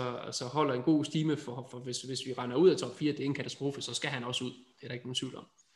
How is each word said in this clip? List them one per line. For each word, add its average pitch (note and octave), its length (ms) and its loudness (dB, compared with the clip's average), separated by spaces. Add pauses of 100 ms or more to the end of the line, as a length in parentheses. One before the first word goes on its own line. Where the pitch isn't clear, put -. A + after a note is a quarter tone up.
(260)
og - 80 -6
så B2+ 120 -4
holder C#3 280 2
en B2+ 100 0
god D3+ 220 6
stime, D#3 320 2
for, B2 340 -8
for B2 80 -10
hvis, B2 220 -6
hvis B2+ 240 -6
vi B2+ 80 -6
render B2 220 -4
ud F3 140 10
af D3+ 80 8
top B2 180 -4
fire, D3 160 2
det D3 80 -6
er C3+ 60 -2
en C#3 80 2
katastrofe, C3+ 480 -4
så A#2+ 120 -6
skal D3 160 -2
han B2+ 140 -4
også B2 200 -2
ud. B2 80 -4
Det - 320 -20
er C3 40 -12
der C3 60 -8
ikke A#2+ 120 -8
nogen B2+ 100 -6
tvivl C3 200 -4
om. - 100 -12 (300)